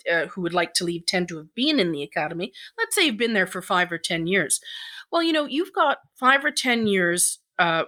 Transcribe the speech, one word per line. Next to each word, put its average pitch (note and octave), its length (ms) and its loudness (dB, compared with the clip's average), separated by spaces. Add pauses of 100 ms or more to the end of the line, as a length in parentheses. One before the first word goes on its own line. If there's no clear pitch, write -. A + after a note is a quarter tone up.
(100)
uh, E3 160 2
who F#3 160 -8
would E3 100 -2
like E3+ 220 0
to F#3 100 0
leave E3+ 220 -4
tend F3+ 220 0
to E3 100 -10
have D#3 160 -18
been C#4 260 2
in F3 120 2
the C#3+ 100 -4
academy. E3 500 -6 (260)
Let's A4+ 160 -2
say F4+ 120 4
you've A#3 100 0
been A#3 160 0
there F#3+ 140 2
for F3+ 160 -8
five F3+ 280 0
or E3+ 80 -6
ten E3 280 -2
years. F3+ 340 0 (500)
Well, E4+ 120 2
you E4 100 2
know, D4+ 140 0
you've D4 260 -4
got D#4 260 2 (160)
five C4+ 300 4
or D4 60 2
ten A#3+ 360 0
years, F3+ 520 2 (200)
uh, E3 300 2